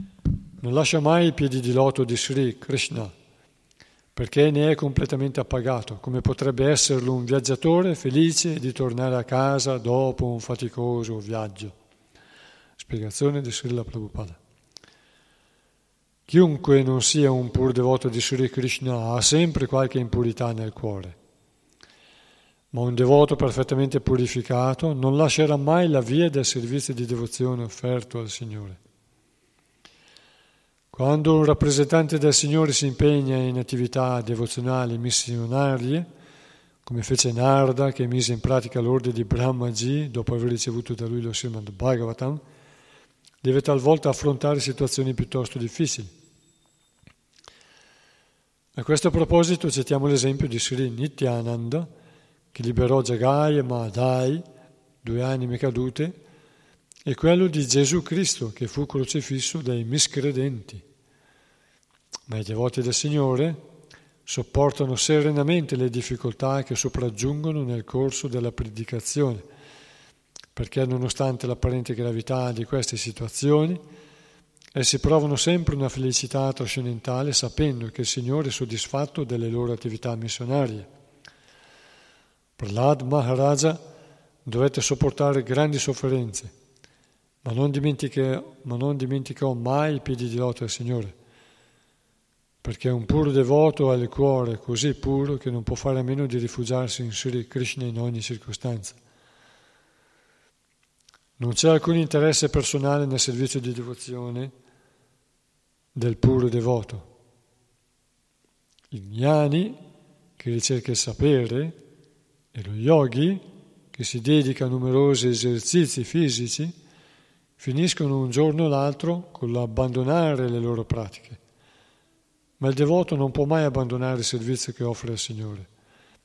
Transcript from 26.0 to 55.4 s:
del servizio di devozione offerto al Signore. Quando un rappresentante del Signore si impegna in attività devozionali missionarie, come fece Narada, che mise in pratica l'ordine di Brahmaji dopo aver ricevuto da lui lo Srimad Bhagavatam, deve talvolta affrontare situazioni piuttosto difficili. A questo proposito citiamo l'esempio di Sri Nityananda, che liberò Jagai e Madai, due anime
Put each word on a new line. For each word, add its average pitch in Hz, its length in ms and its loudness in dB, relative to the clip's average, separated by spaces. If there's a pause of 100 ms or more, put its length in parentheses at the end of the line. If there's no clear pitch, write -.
del 139 160 0
servizio 127 480 -4
di 120 120 -6
devozione 120 580 -2
offerto 120 560 -6
al 110 100 -8
Signore. 104 500 -12 (2000)
Quando 151 480 4
un 156 80 4
rappresentante 147 720 4
del 147 160 4
Signore 151 380 2
si 139 140 0
impegna 139 500 2
in 127 220 0
attività 123 640 -2
devozionali 120 760 -2
missionarie, 123 1080 0 (800)
come 120 180 -4
fece 123 320 2
Narada, 135 580 4
che 127 160 -2
mise 120 240 0
in 117 80 -4
pratica 123 400 0
l'ordine 120 340 0
di 117 120 -2
Brahmaji 123 840 -2
dopo 123 240 -4
aver 120 140 0
ricevuto 117 440 -4
da 113 140 -6
lui 117 140 -4
lo 113 120 -6
Srimad 110 380 -8
Bhagavatam, 123 680 -2 (1000)
deve 131 200 2
talvolta 147 480 4
affrontare 143 500 0
situazioni 131 540 -2
piuttosto 120 440 -4
difficili. 117 500 -4 (2750)
A 123 80 -6
questo 151 280 2
proposito 165 600 4
citiamo 139 360 0
l'esempio 135 400 2
di 117 120 -4
Sri 127 300 -2
Nityananda, 117 1080 -4 (520)
che - 120 -10
liberò 123 380 4
Jagai 135 560 2
e 139 60 2
Madai, 127 800 0 (560)
due 117 240 -4
anime 127 340 -4